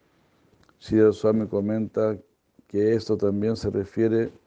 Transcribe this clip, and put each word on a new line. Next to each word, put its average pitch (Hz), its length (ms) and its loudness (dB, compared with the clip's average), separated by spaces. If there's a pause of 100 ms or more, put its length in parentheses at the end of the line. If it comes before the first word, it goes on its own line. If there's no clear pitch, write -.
(800)
Srila 107 320 4
Swami 107 360 0
comenta 107 720 -2 (520)
que 104 240 2
esto 110 240 0
también 101 400 -2
se 104 120 -4
refiere 110 640 0 (160)